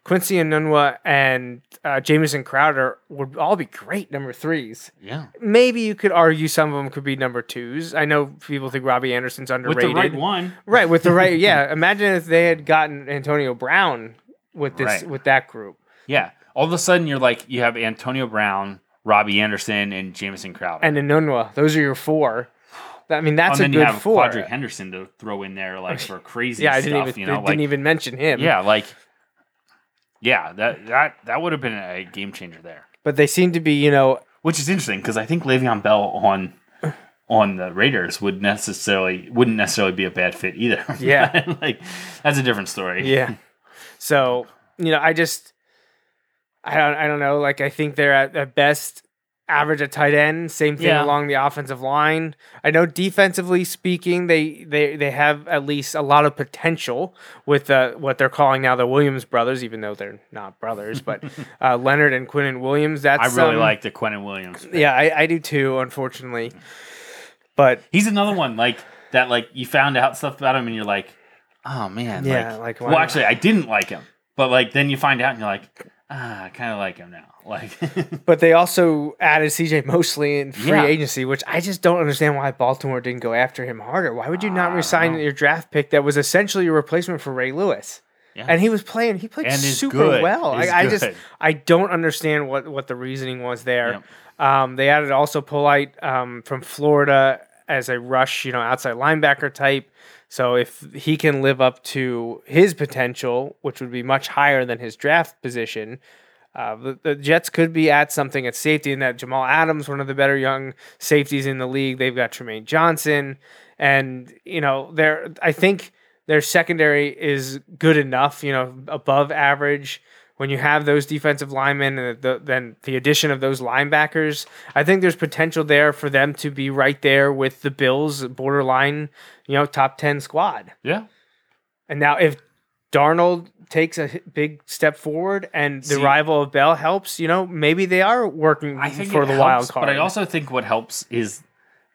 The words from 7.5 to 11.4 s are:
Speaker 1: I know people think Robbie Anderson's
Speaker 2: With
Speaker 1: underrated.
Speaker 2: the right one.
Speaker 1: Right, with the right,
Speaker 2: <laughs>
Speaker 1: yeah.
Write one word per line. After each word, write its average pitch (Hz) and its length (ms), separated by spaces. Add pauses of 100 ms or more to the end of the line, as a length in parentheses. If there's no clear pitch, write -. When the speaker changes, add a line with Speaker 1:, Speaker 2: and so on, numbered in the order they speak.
Speaker 1:
I 151 120
know 147 220
people 139 420
think 131 160
Robbie 127 280
Anderson's 127 380
Speaker 2:
With 127 40
Speaker 1:
underrated. 127 360
Speaker 2:
the 147 40
right 175 180
one. 180 400 (120)
Speaker 1:
Right, 202 240
with 165 140
the 175 80
right, 180 280
Speaker 2:
<laughs> - 0
Speaker 1:
yeah. 151 320